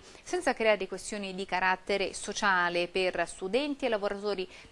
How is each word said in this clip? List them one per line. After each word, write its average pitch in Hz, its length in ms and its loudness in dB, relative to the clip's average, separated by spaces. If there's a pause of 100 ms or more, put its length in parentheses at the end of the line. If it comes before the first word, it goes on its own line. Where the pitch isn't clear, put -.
(220)
senza 339 320 0
creare 208 320 4
questioni 190 480 -8
di 190 100 -6
carattere 185 680 0
sociale 175 720 2
per 180 400 0
studenti 269 600 -2
e - 20 0
lavoratori 202 600 -2 (240)